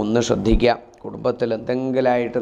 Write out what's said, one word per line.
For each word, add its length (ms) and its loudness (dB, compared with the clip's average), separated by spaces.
ഒന്ന് 260 2
ശ്രദ്ധിക്കുക. 500 2
കുടുംബത്തിൽ 500 -4
എന്തെങ്കിലുമായിട്ട് 880 -2